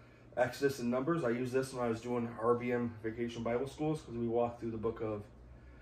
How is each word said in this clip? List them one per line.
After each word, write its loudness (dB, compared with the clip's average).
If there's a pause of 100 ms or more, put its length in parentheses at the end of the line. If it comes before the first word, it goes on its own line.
(380)
Exodus 2
and 0
Numbers. 2
I 2
used 0
this 2
when 0
I 2
was 0
doing 0 (100)
R 6
B 0
M 0
Vacation -4
Bible 0
Schools, -2
'cause -10
we 0
walked 2
through -4
the -6
book -2
of -2 (580)